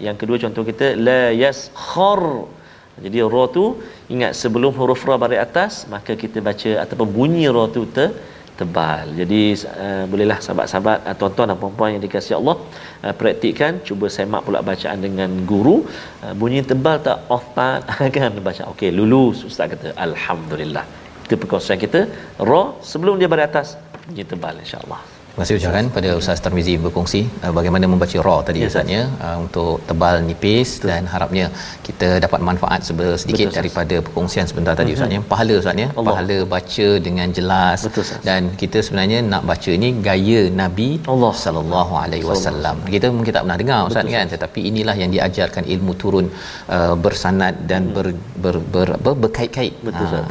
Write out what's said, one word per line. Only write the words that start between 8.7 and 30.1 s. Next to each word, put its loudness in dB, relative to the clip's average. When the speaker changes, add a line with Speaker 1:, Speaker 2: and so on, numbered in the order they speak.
Speaker 1:
Jadi, 2
uh, -4
bolehlah 2
sahabat-sahabat, 0
uh, -4
tuan-tuan 2
dan -2
puan-puan 0
yang -6
dikasihi -2
Allah, 2
uh, -4
praktikkan, 2
cuba -2
semak -2
pula 0
bacaan -4
dengan -2
guru. 6
Uh, -8
bunyi 0
tebal 2
tak? 0
Off -4
part, 0
<laughs> 2
kan? 2
Baca, -6
"Okey, 0
lulus," 6
ustaz -2
kata. -8
Alhamdulillah. -6
Itu -2
perkongsian -2
kita. 2
Ra 6
sebelum 0
dia 4
baris 2
atas, -2
bunyi -12
tebal, -8
insya-Allah. -12
Speaker 2:
Terima -4
kasih 2
ucapkan 2
pada 0
Ustaz 0
Tarmizi 2
berkongsi, 0
uh, 0
bagaimana 2
membaca 2
ra 6
tadi, 0
Speaker 1:
Ya, 2
Speaker 2:
Ustaz, 0
Speaker 1:
Ustaz. -2
Speaker 2:
ya, 0
uh, -4
untuk -2
tebal 4